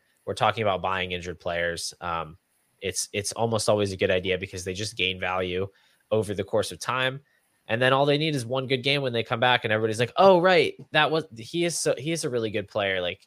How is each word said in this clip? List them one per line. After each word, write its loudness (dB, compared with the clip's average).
we're -6
talking 2
about 2
buying -2
injured -8
players. -4
Um, -6
it's, -4
it's -4
almost 0
always 2
a -8
good 2
idea 0
because -10
they -6
just -8
gain -2
value -4
over 0
the -4
course -2
of -12
time. -2
And 0
then 6
all 4
they 4
need -2
is -4
one -4
good -2
game 0
when -2
they 0
come -4
back, 4
and -2
everybody's 0
like, -2
"Oh, 8
right, 4
that 4
was, 0
he -4
is -2
so, 0
he -6
is -4
a -4
really -2
good -4
player. 0
Like, -6